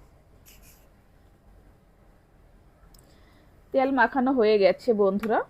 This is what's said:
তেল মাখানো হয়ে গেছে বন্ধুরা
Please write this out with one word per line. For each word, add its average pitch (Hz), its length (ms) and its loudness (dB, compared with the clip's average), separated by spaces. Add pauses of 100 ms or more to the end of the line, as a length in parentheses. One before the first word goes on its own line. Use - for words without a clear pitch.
(3750)
তেল 262 180 0
মাখানো 254 400 0
হয়ে 220 260 2
গেছে 190 360 0
বন্ধুরা 202 440 0 (120)